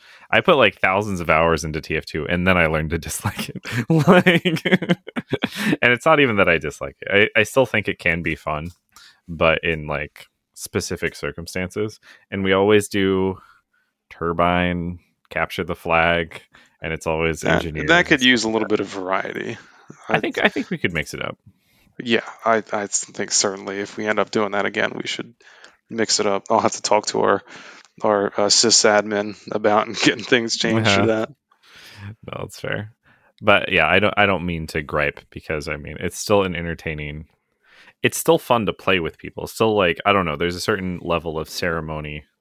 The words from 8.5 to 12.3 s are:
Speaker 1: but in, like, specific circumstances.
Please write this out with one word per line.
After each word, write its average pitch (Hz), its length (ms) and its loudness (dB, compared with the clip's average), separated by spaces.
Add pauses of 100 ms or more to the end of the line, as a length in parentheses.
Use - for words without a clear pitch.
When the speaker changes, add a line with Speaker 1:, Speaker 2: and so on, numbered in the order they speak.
Speaker 1:
but 82 340 2
in, 78 240 -2
like, 73 400 -8 (280)
specific - 600 -6
circumstances. 92 840 -6 (320)